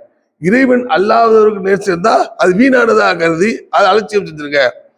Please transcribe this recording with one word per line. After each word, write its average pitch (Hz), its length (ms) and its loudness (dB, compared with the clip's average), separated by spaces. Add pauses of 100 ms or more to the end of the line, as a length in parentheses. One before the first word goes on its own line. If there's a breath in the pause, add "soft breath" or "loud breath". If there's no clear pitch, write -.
(420)
இறைவன் 247 460 0
அல்லாதவருக்கு 214 800 2
நேர்ச்சை 196 260 -2
இருந்தா 190 460 -2
அது 180 160 0
வீணானதா 220 640 2
கருதி 165 520 -2
அதை 185 180 2
அலட்சியம் 202 400 -2
செஞ்சிருங்க. 143 460 -2 (240)